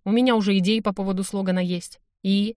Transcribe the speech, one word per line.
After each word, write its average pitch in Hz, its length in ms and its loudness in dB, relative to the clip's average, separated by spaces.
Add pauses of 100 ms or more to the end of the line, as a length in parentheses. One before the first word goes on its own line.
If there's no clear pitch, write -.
У 196 60 -2
меня 247 240 4
уже 202 240 2
идеи 208 220 2
по 208 120 -2
поводу 190 300 -4
слогана 185 380 -2
есть. 180 400 -6 (240)
И... 202 360 0